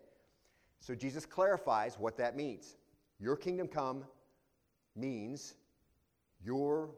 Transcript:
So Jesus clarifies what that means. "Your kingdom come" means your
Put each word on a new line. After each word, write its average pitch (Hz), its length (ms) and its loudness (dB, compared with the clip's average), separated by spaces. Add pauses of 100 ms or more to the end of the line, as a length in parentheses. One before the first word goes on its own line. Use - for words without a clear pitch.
(800)
So - 160 -6
Jesus 135 320 -4
clarifies 143 720 4
what 113 180 0
that 120 180 2
means. 139 420 -6 (420)
"Your 123 180 2
kingdom 180 300 -2
come" 135 400 -2 (880)
means 123 580 -4 (840)
your 143 480 2 (100)